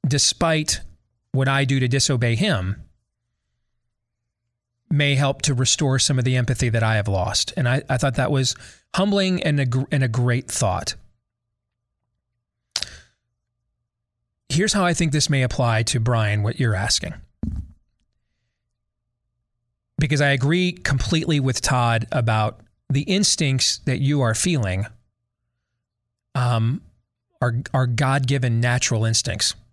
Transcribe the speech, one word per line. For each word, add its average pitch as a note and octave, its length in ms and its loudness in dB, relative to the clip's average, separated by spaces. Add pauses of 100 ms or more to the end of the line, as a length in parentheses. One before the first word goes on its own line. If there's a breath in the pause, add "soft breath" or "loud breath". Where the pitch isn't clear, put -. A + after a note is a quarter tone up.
despite D#3 720 0 (520)
what C3 140 2
I C#3 180 2
do C3+ 140 0
to B2+ 80 2
disobey B2 480 0
him, A2+ 480 -2 (2000)
may C#3+ 240 2
help C#3 280 0
to C#3+ 120 0
restore C3 460 2
some C3+ 180 2
of B2 60 0
the B2+ 120 2
empathy B2 340 0
that A2+ 120 2
I A2 140 2
have G#2 100 0
lost. F#2 500 -2
And C3 120 0
I, C3 200 0
I B2+ 100 0
thought C3+ 160 0
that C3 180 0
was C3 240 0 (400 loud breath)
humbling F#3+ 460 2
and D3 180 2
a C3+ 60 0
gr-, C3 260 0
and C#3 100 2
a B2+ 60 0
great B2 420 0
thought. - 460 -2 (3500 loud breath)
Here's F#3 240 2
how G3+ 120 2
I F3 100 2
think D#3+ 180 0
this D3 180 0
may C3+ 120 2
apply A#2 420 0
to A#2 160 0
Brian, A2 420 0
what G#2+ 160 -2
you're A2+ 160 2
asking. - 400 -2 (2750)
Because C#3+ 220 2
I C#3+ 100 4
agree D#3+ 420 2
completely D3 680 0
with C3 220 0
Todd A#2 500 0
about A2 500 0 (280)
the C#3 140 0
instincts E3 840 0
that B2+ 160 -2
you C#3 220 2
are A2+ 120 2
feeling, G#2+ 520 -2 (1500)
um, A#2+ 460 0 (600)
are, A#2+ 160 0 (160)
are C3 140 2
God-given C3 760 0
natural A#2+ 440 0
instincts. - 500 -2 (180)